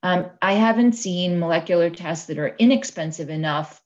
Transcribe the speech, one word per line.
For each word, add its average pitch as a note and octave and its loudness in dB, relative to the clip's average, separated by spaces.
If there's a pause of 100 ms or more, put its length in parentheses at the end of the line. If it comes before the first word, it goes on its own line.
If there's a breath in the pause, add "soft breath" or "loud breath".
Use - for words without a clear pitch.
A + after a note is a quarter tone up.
Um, F3+ 0 (120)
I F#3+ 2
haven't A3+ 4
seen F3+ -2
molecular E3+ 2
tests E3 -8
that D3+ -8
are D3+ -4
inexpensive E3+ 0
enough, D#3 -4